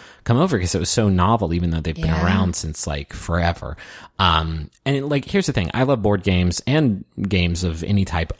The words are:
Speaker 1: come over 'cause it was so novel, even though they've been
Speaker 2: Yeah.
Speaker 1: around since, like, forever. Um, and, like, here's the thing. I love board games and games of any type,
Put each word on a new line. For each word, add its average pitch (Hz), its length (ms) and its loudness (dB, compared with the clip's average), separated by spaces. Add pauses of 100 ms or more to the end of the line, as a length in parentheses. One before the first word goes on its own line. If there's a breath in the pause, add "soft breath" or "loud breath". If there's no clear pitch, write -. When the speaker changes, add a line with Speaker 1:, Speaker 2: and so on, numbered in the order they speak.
(240 loud breath)
Speaker 1:
come 117 120 2
over 156 220 2
'cause 90 160 0
it 87 60 0
was 92 100 -2
so 110 180 2
novel, 92 460 2
even 87 160 0
though 82 100 -2
they've 80 140 -4
been 82 120 -2
Speaker 2:
Yeah. 85 200 2
Speaker 1:
around 90 300 2
since, - 320 -6
like, 73 240 -6
forever. 85 640 -2 (420 loud breath)
Um, 80 500 0 (160)
and, 139 240 -2
like, 143 180 -2
here's 196 200 0
the 147 60 0
thing. 92 220 -2
I 123 100 0
love 127 180 0
board 101 220 0
games 90 420 2
and 147 380 2 (240)
games 87 340 0
of 85 220 -2
any 98 200 2
type, 82 360 -2